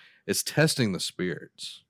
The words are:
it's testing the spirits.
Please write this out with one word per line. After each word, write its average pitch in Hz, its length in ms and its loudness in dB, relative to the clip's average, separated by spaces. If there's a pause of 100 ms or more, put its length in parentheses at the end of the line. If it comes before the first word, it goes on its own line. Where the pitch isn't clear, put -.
(280)
it's - 160 0
testing 139 500 2
the 87 60 -2
spirits. - 920 -8